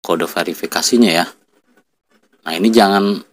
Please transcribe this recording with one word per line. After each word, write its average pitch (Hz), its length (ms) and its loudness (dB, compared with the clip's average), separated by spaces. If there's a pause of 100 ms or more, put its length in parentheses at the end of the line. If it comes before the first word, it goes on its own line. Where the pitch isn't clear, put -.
kode 85 240 -2
verifikasinya 85 880 -2
ya. 82 160 0 (1200)
Nah, 80 80 -6
ini 104 160 0
jangan 101 480 2 (120)